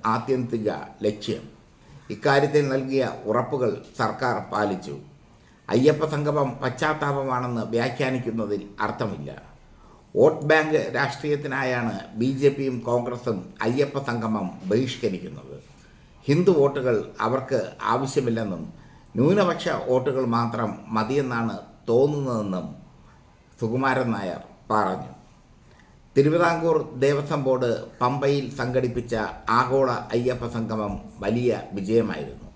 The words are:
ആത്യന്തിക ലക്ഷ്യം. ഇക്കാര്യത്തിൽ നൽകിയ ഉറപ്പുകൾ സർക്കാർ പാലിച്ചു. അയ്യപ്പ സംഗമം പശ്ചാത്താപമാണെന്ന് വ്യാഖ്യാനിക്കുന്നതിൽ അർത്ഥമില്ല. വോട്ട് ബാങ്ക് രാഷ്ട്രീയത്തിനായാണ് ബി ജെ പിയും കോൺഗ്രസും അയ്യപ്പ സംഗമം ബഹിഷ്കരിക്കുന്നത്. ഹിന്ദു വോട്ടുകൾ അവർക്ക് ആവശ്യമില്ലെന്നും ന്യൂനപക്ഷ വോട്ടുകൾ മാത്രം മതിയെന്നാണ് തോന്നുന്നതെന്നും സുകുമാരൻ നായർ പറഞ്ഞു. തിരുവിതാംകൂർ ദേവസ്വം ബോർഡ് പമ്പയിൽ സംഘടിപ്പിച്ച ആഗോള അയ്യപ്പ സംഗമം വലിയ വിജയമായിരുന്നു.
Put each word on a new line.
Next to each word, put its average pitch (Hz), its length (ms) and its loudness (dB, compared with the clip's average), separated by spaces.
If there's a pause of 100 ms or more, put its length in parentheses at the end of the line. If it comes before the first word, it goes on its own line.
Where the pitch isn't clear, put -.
(140)
ആത്യന്തിക 117 560 0 (360)
ലക്ഷ്യം. - 380 -2 (720)
ഇക്കാര്യത്തിൽ 143 560 4
നൽകിയ 131 400 0 (200)
ഉറപ്പുകൾ 123 380 2 (300)
സർക്കാർ 117 360 0 (180)
പാലിച്ചു. 95 420 -2 (720)
അയ്യപ്പ 151 360 4 (100)
സംഗമം 147 340 0 (140)
പശ്ചാത്താപമാണെന്ന് 135 1000 -2 (120)
വ്യാഖ്യാനിക്കുന്നതിൽ 117 880 -2 (240)
അർത്ഥമില്ല. 95 440 -6 (880)
വോട്ട് 147 320 6
ബാങ്ക് 156 280 4 (160)
രാഷ്ട്രീയത്തിനായാണ് 131 1000 -2 (280)
ബി 123 80 2 (120)
ജെ 143 140 8
പിയും 131 220 -2 (100)
കോൺഗ്രസും 120 500 0 (300)
അയ്യപ്പ 139 320 0 (100)
സംഗമം 110 380 -2 (240)
ബഹിഷ്കരിക്കുന്നത്. 90 840 -2 (760)
ഹിന്ദു 175 300 6
വോട്ടുകൾ 135 380 4 (300)
അവർക്ക് 127 340 0 (320)
ആവശ്യമില്ലെന്നും 113 720 -2 (560)
ന്യൂനപക്ഷ 175 500 4 (200)
വോട്ടുകൾ 127 360 2 (120)
മാത്രം 113 360 -2 (240)
മതിയെന്നാണ് 117 580 0 (360)
തോന്നുന്നതെന്നും 120 760 2 (960)
സുകുമാരൻ 123 540 0
നായർ 95 280 -6 (300)
പറഞ്ഞു. 98 380 0 (1040)
തിരുവിതാംകൂർ 160 600 4 (300)
ദേവസ്വം 143 400 0
ബോർഡ് 127 260 2 (300)
പമ്പയിൽ 139 420 2 (160)
സംഘടിപ്പിച്ച 120 540 -2 (460)
ആഗോള 131 300 2 (240)
അയ്യപ്പ 123 300 0 (120)
സംഗമം 107 380 -4 (300)
വലിയ 110 360 2 (160)
വിജയമായിരുന്നു. 98 800 0